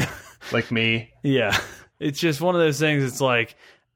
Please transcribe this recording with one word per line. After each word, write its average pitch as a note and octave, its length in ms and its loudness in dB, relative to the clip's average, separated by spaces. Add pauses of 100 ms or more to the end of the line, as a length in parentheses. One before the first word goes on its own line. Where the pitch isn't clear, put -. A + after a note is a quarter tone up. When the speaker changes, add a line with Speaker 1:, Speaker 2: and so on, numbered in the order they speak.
Speaker 1:
<laughs> - 480 -12
Speaker 2:
Like A#2 180 0
me. A2+ 400 0 (140)
Speaker 1:
Yeah. A#2 340 2 (400)
It's D3 220 -4
just D#3 200 0
one F3+ 140 0
of F3 60 2
those D3+ 180 4
things. D3+ 240 2
It's C3 180 -4
like, A#2+ 360 0 (400)